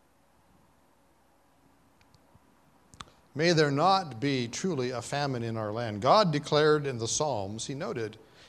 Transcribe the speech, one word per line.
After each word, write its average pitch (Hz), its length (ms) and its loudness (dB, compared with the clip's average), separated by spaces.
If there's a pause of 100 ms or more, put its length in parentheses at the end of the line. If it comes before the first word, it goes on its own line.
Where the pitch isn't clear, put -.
(3500)
May 170 140 4
there 151 200 4
not 156 500 2
be 131 260 0
truly 127 440 -4
a 120 100 -6
famine 135 420 -4
in 113 140 -4
our 107 160 -4
land. 107 280 -6
God 175 300 6
declared 147 560 2
in 123 100 -6
the 113 100 -4
Psalms, 110 580 -4
he 139 100 -8
noted, 123 420 -8 (320)